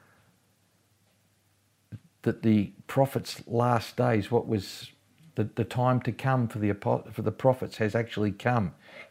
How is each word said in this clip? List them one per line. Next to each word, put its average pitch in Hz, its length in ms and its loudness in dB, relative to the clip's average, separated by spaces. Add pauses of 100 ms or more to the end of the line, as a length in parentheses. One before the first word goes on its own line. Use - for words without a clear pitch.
(2250)
that - 200 0
the 107 300 4 (140)
prophets' - 600 0
last 120 500 0
days, 117 340 2
what 120 160 2
was - 440 -4 (440)
the, 110 100 0 (120)
the 117 80 0
time 123 380 2
to 117 100 -2
come 127 340 0
for 110 120 -6
the 104 120 0
apo-, 120 400 -2
for 107 120 -8
the 104 100 0
prophets - 460 0
has 107 160 0
actually 107 380 0
come 110 420 0 (360)